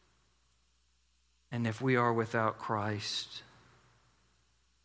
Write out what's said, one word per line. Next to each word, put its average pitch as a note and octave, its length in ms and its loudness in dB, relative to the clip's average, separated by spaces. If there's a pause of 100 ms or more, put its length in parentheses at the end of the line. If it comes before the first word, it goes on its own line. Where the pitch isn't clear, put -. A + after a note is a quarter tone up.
(1500)
And A#2 120 0
if A2 140 -2
we C3 160 4
are A#2+ 160 4
without A2+ 480 0
Christ, - 840 -4 (1400)